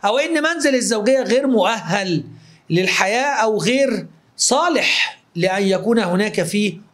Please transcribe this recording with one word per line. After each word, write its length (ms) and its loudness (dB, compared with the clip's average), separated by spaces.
أو 120 2
إن 260 0
منزل 320 0
الزوجية 460 0
غير 260 0
مؤهل 760 0
للحياة 760 0
أو 140 0
غير 500 0
صالح 840 0
لأن 280 0
يكون 360 2
هناك 440 0
فيه 340 -2